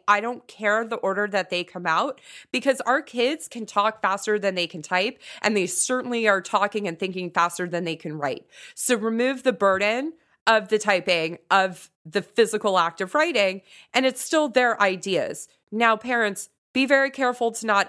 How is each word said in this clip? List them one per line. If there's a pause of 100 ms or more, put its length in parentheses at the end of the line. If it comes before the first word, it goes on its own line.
I
don't
care
the
order
that
they
come
out (320)
because
our
kids
can
talk
faster
than
they
can
type, (220)
and
they
certainly
are
talking
and
thinking
faster
than
they
can
write. (280)
So
remove
the
burden (340)
of
the
typing, (120)
of (140)
the
physical
act
of
writing, (320)
and
it's
still
their
ideas. (240)
Now,
parents, (240)
be
very
careful
to
not